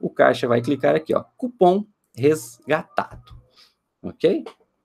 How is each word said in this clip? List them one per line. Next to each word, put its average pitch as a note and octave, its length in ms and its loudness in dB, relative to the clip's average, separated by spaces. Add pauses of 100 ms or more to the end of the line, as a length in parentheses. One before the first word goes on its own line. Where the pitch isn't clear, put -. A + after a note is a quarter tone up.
o F3+ 80 -4
caixa C3 380 2
vai A#2+ 120 2
clicar C#3+ 360 0
aqui, - 180 -2
ó, - 100 -2 (140)
cupom G3+ 480 0 (300)
resgatado, - 1200 -4 (680)
ok? G3+ 420 -4 (420)